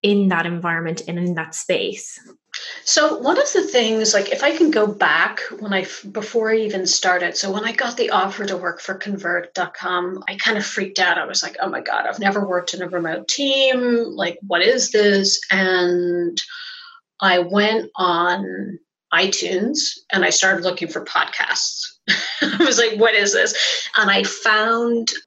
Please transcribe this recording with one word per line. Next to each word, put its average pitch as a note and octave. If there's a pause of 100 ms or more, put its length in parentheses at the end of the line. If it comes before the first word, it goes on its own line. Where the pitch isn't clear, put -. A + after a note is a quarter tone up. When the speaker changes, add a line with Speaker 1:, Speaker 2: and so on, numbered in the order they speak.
Speaker 1:
in G3+
that E3+
environment E3
and F3
in F3
that D#3+
space? - (680)
Speaker 2:
So -
one D4+
of C#5+
the F#4
things, A3
like, G3+
if -
I D#4+
can D#4+
go G#3+
back F#3+ (180)
when G#3
I F#3+
f-, -
before A3
I A3
even G3+
started, F3+
so G3
when G#3
I A#3
got A#3+
the A#3+
offer G3
to F#3+
work F3
for A3
Convert F3
dot F3
com, F3+
I G3
kind G#3+
of G3+
freaked G3
out. F3
I D3+
was -
like, -
"Oh F#3+
my -
God, -
I've -
never G3
worked F3+
in F#3
a F3
remote E3+
team. C4
Like, F3
what F3+
is A#3+
this?" G3+ (120)
And F3 (800)
I F#3
went G#3
on F#3 (340)
iTunes F#3+ (320)
and A3
I F3
started F#3
looking F3+
for D3+
podcasts. - (260)
<laughs> -
I D4+
was B3
like, A3
"What A3
is G3+
this?" - (420)
And G#3
I G3
found A3+ (140)